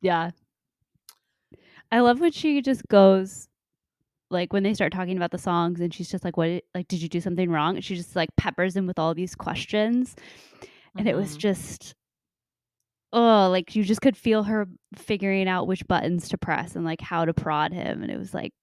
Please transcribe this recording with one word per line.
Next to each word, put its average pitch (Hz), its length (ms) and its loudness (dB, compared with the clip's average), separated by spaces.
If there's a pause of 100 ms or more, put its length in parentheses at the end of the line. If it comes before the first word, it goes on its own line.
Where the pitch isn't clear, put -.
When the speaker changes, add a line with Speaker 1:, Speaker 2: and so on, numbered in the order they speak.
Speaker 1:
Yeah. 170 300 0 (1600)
I 233 120 4
love 240 180 6
when 330 140 2
she 294 280 0
just 262 280 -2
goes, 196 580 6 (840)
like, 175 220 -2
when 202 120 2
they 208 100 2
start 170 180 0
talking 185 240 -4
about 175 160 -2
the 180 60 -6
songs, 170 420 0
and 175 140 -2
she's - 180 -10
just 185 140 -6
like, 175 100 -4
"What, 170 280 -2 (100)
like, 180 160 -8
did 175 120 -4
you 165 60 -6
do 170 140 -4
something 175 280 -2
wrong?" 160 280 0
And 185 80 -10
she 196 100 -6
just, 175 180 -12
like, 165 220 -2
peppers 175 400 0
him 190 120 0
with 180 120 -4
all 165 140 0
these 175 220 -6
questions. 226 800 -2 (800)
And 208 100 0
it - 80 2
was 196 140 -2
Speaker 2:
Mm-hmm. - 100 -14
Speaker 1:
just, - 560 -4 (1200)
oh, 220 360 8
like, 185 240 0
you 214 120 2
just 208 160 0
could 262 160 4
feel 220 260 2
her 208 240 -2 (300)
figuring 196 500 0
out 185 200 -2
which 185 200 -4
buttons 170 420 0
to 202 80 -4
press - 380 -4
and, 175 80 -6
like, 165 160 -4
how 165 240 -4
to 165 100 0
prod 156 380 -2
him. - 320 -6
And - 80 -8
it - 80 -8
was 190 140 -12
like, - 180 -8 (120)